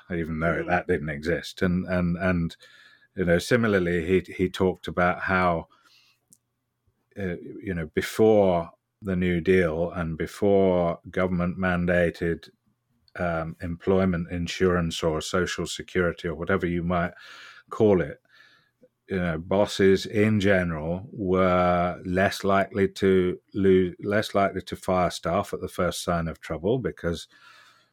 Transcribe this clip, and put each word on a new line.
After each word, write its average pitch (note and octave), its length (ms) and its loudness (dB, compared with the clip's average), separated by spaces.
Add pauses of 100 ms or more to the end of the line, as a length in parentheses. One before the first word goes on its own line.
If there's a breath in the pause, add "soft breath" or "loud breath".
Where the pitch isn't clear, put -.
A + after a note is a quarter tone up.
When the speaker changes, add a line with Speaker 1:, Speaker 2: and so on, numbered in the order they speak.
Speaker 1:
even E2 300 -6
though D#2+ 200 0
Speaker 2:
Mm-hmm. D#2+ 100 -6
Speaker 1:
that D#2+ 180 0
didn't D#2 220 -2
exist. D2+ 540 -6
And, F2+ 240 0
and, F2+ 300 -2
and, F2 380 -2 (600 loud breath)
you F#2+ 100 -2
know, E2+ 140 4
similarly, F#2 680 0
he, F2+ 280 0
he F#2 160 0
talked F#2 380 -2
about F2 340 0
how, F2+ 460 0 (1500 soft breath)
uh, F#2 180 -4 (260)
you G2 120 -6
know, E2 200 -6
before G2 760 4 (320)
the F#2+ 140 -4
New F2+ 260 0
Deal E2+ 500 2
and E2 260 -6
before F2+ 840 2 (100)
government F2+ 480 -2
mandated, F2 920 0 (680)
um, E2 440 -4
employment F2+ 720 0
insurance F2 720 -2
or D#2 180 0
social F2+ 440 -4
security F2 640 -4
or D#2+ 80 -6
whatever F2 320 -2
you E2+ 160 -2
might F2 280 -2 (580 loud breath)
call G2+ 320 4
it, D2 200 -10 (880 soft breath)
you G2 100 -2
know, E2+ 200 -2
bosses F#2+ 640 2
in G#2+ 340 2
general F2+ 720 0
were F2+ 920 2
less F#2 380 0
likely G2 440 2
to F#2+ 500 2 (160)
lose, F#2 500 4
less G#2 320 -2
likely F#2+ 260 0
to - 140 -10
fire F2+ 340 0
staff F2+ 440 -4
at - 80 -8
the F#2 60 -6
first E2+ 360 -4
sign E2+ 240 -2
of D#2+ 120 -10
trouble E2+ 380 -4
because E2+ 500 -6 (640 soft breath)